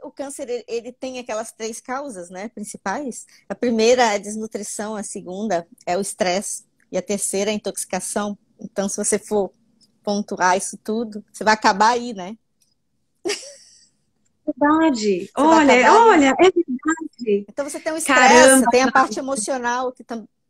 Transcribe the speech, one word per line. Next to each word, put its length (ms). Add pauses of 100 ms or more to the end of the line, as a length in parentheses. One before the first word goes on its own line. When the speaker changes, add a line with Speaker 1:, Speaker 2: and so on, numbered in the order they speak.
Speaker 1:
o 80
câncer, 380
ele, 180
ele 260
tem 260
aquelas 340
três 280
causas, 500
né, 180
principais. 800 (220)
A 60
primeira 480
é 120
a 40
desnutrição, 800
a 60
segunda 640 (200)
é 120
o 20
estresse 640 (260)
e 60
a 60
terceira 480
é 20
a 40
intoxicação. 800 (220)
Então, 300
se 80
você 220
for 340 (500)
pontuar 540
isso 260
tudo, 400 (100)
você 120
vai 100
acabar 360
aí, 240
né? 220 (2250)
Speaker 2:
Verdade. 800
Speaker 1:
Você 60
vai 40
Speaker 2:
Olha, 340
Speaker 1:
acabar 220
aí. 60
Speaker 2:
olha, 180 (120)
é 120
verdade. 960
Speaker 1:
Então, 200
você 120
tem 120
o 40
estresse, 240
Speaker 2:
Caramba. 500
Speaker 1:
tem 120
a 80
parte 280
emocional, 720
que 120
tam-, 240 (220)